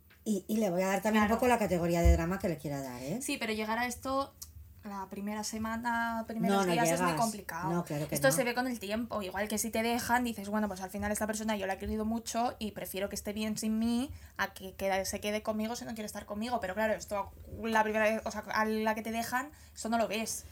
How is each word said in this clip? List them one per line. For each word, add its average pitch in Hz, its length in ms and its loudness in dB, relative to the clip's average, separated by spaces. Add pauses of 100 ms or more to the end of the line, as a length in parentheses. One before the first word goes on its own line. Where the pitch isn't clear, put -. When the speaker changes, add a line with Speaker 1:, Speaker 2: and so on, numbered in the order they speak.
(260)
Speaker 1:
y, 202 220 0
y 214 100 0
le 214 120 2
voy 175 140 2
a 190 40 2
dar 190 140 2
también 214 220 6
Speaker 2:
Claro. 214 120 4
Speaker 1:
un - 40 0
poco 254 80 4
la 240 100 6
categoría 170 440 2
de 170 100 10
drama 170 280 2
que - 100 0
le 156 80 -2
quiera 143 240 -6
dar, 127 200 -10
¿eh? 151 200 -4
Speaker 2:
Sí, 285 160 -2
pero 220 160 -2
llegar 220 260 -2
a 247 80 0
esto 269 460 -2 (500)
la 196 280 -8
primera 208 320 -4
semana, 226 840 -2
primeros 196 300 2
Speaker 1:
No, 196 80 4
no 175 60 2
Speaker 2:
días 170 180 4
es 170 120 2
muy 180 100 4
Speaker 1:
llegas. 156 100 0
Speaker 2:
complicado. 196 500 -2
Speaker 1:
No, 175 140 2
claro 147 220 -2
que 214 80 -2
Speaker 2:
Esto 269 140 6
Speaker 1:
no. - 40 6
Speaker 2:
se 262 100 2
ve 240 120 0
con 247 100 0
el 247 140 -4
tiempo, 214 420 -4
igual 190 260 -4
que 214 120 -2
si 226 100 -2
te 226 140 0
dejan, 233 400 2
dices, 202 260 -4
"Bueno, 214 180 2
pues 190 140 -6
al 185 80 -6
final 208 220 -4
esta 208 160 0
persona 220 280 0
yo 190 120 -2
la 190 60 0
he 190 40 -2
querido 214 260 -2
mucho 226 540 -2
y 208 140 -6
prefiero 190 360 -4
que 202 80 -8
esté - 160 -4
bien 214 280 -2
sin 220 180 0
mí 233 320 2 (280)
a 196 180 0
que 190 180 -12
queda-, 190 320 0
se 196 140 -4
quede 208 240 -2
conmigo 220 320 -2
si 247 100 -10
no 254 80 -6
quiere 214 140 -8
estar 208 180 -10
conmigo". 220 340 -4
Pero 190 140 -4
claro, 214 200 2
esto 196 380 -4 (320)
la 220 200 4
primera 214 220 4
vez, 220 200 2
o 233 60 -2
sea, 208 100 -6
a 220 240 0
la 220 300 2
que 220 80 -6
te 226 80 -4
dejan, 247 400 -2 (240)
eso - 140 -6
no 233 100 2
lo 214 80 4
ves. 214 440 -4